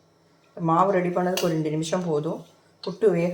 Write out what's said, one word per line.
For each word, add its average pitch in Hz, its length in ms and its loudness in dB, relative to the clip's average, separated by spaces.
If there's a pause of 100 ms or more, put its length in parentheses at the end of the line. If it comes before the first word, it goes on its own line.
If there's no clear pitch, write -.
(720)
மாவு 185 280 4
ரெடி 180 180 0
பண்ணதுக்கு 180 320 0
ஒரு 160 80 0
ரெண்டு 156 200 -2
நிமிஷம் 175 320 -2
போதும். 156 340 -2 (440)
புட்டு 190 300 2
வேக 175 160 0